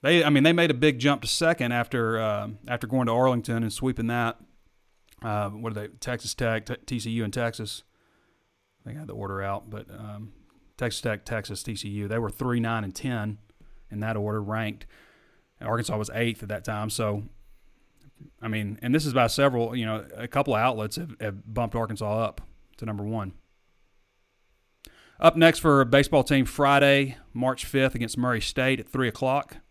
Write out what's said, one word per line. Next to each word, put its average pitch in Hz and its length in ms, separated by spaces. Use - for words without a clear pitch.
They, 165 220
I 147 60
mean, 143 140
they 165 100
made 170 160
a 147 60
big 135 240
jump 139 240
to 113 40
second 156 440
after, 117 480
uh, 107 300
after 123 180
going 123 220
to 117 40
Arlington 120 520
and 110 100
sweeping 123 340
that. 120 320
Uh, 104 260
what 110 220
are 107 40
they? 104 120
Texas - 480
Tech, 113 320
T-, 123 80
T 123 140
C 110 100
U, 113 140
and 104 100
Texas. 113 500
I 120 100
think - 80
I - 20
had 156 100
the - 60
order 98 260
out, 98 300
but, 107 180
um, 104 440
Texas 120 240
Tech, 107 240
Texas, 104 380
T 113 120
C 101 140
U. 101 180
They 110 120
were 113 100
three, 120 300
nine, 113 240
and 95 100
ten 107 460
in 107 120
that 110 140
order, 104 260
ranked. 107 440
And - 80
Arkansas 113 300
was 107 160
eighth 117 300
at 101 60
that 104 140
time. 107 280
So, 104 320
I 110 80
mean, 107 360
and 123 100
this 151 140
is 131 60
by 123 120
several, 120 500
you 117 120
know, 107 180
a 120 120
couple 139 260
of 107 80
outlets 110 360
have, 165 220
have 104 320
bumped 117 240
Arkansas 110 480
up - 180
to - 80
number 104 180
one. 104 300
Up 165 160
next 165 240
for 143 220
a 135 60
baseball 139 360
team 135 220
Friday, 139 720
March 127 320
fifth 135 300
against 120 200
Murray 123 260
State 131 380
at 110 80
three 131 200
o'clock. 131 500